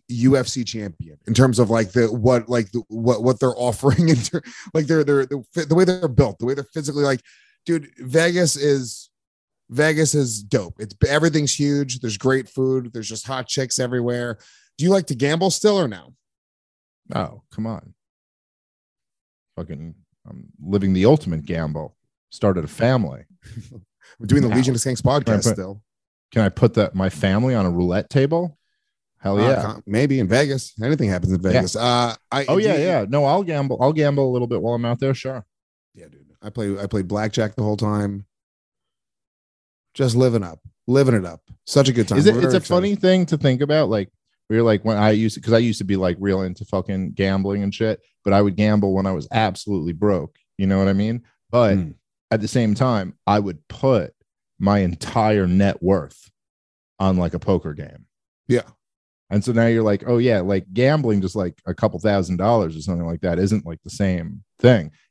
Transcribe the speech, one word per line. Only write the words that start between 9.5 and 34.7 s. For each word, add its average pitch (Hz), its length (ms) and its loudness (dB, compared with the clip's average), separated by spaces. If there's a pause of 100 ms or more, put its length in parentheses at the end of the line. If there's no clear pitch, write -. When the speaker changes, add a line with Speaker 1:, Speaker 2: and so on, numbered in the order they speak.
Speaker 1:
Vegas 151 440 0
is 120 280 -2
dope. 104 360 -4
It's, 104 160 -14 (140)
everything's 151 460 2
huge. 143 460 -2
There's 110 180 -6
great 131 320 0
food. 131 420 -2
There's 110 160 -10
just 110 180 -10
hot 131 220 -6
chicks 131 300 -4
everywhere. 120 580 -4 (400)
Do - 80 -2
you 180 60 4
like 196 160 2
to 147 80 -4
gamble 156 360 0
still 202 300 2
or 147 80 0
no? 87 240 -14 (1040)
Speaker 2:
Oh, - 360 -6
come 110 160 -8
on. - 280 -12 (1600)
Fucking, 82 380 -14 (340)
I'm - 160 -20 (180)
living 95 300 0
the 92 140 4
ultimate 92 380 2
gamble. 78 520 -8 (340)
Started 90 340 0
a 76 40 -10
family. 113 560 -2 (180)
Speaker 1:
<laughs> - 300 -18 (460)
We're 113 80 -10
doing 143 160 4
the 123 60 2
Speaker 2:
Wow. 107 80 0
Speaker 1:
Legion 127 180 2
of 117 60 -2
Skanks 127 220 -4
podcast 131 220 2
Speaker 2:
Can 113 100 2
I - 20 4
put, 101 80 0 (100)
Speaker 1:
still. 95 280 -10 (500)
Speaker 2:
can 113 100 2
I 98 60 2
put 113 260 2
that, 104 200 2
my 95 160 0
family 107 440 0
on 104 120 0
a 90 40 0
roulette 90 400 -2
table? 156 480 -2 (640)
Hell 98 180 -2
Speaker 1:
Uh, 110 100 2
Speaker 2:
yeah. 131 140 0
Speaker 1:
con-, 113 240 -8
maybe 131 340 0
in 98 80 0
Vegas. 135 440 -2 (100)
Anything 131 260 0
happens 90 240 -2
in 90 100 0
Speaker 2:
Yeah. 92 100 0
Speaker 1:
Vegas. 95 240 0
Uh, 120 380 0 (160)
I, 135 160 -2
Speaker 2:
Oh, 156 120 0
Speaker 1:
do 214 60 2
Speaker 2:
yeah, 202 120 2
Speaker 1:
you 143 80 0
Speaker 2:
yeah. 151 240 0
No, 143 160 0
I'll 160 180 2
gamble. 139 380 -4
I'll 135 120 4
gamble 143 360 0
a 127 40 -2
little 123 160 -2
bit 110 120 -2
while 117 140 -2